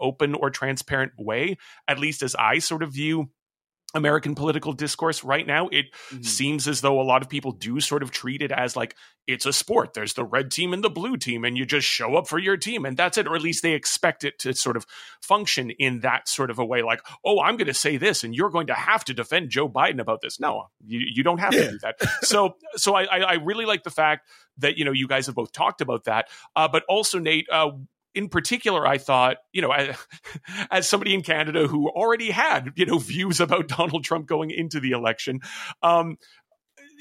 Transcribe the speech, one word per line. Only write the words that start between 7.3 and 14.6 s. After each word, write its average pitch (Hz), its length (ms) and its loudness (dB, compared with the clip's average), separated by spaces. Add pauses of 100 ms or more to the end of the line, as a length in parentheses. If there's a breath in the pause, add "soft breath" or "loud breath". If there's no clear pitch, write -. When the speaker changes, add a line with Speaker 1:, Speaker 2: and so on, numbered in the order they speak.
Speaker 1:
do 110 260 -4
sort 143 240 0
of 127 80 -8
treat 131 300 -6
it 139 100 -2
as, 127 240 0
like, 117 200 -4 (300 soft breath)
it's 123 200 -4
a 139 80 2
sport. - 400 0
There's 107 200 -6
the 127 120 -4
red 131 260 -2
team 175 220 -2
and 196 100 -2
the 214 60 2
blue 190 280 -4
team, 120 280 -4
and 123 120 -2
you 131 80 -2
just 143 220 0
show 120 280 0
up 180 120 2
for 156 100 -4
your 190 200 0
team, 214 280 -4
and 127 120 -6
that's 175 200 2
it. 208 80 2
Or 165 100 -2
at 165 60 -2
least 165 220 -2
they 170 100 2
expect - 520 0
it 143 140 -6
to 127 140 -4
sort 123 240 0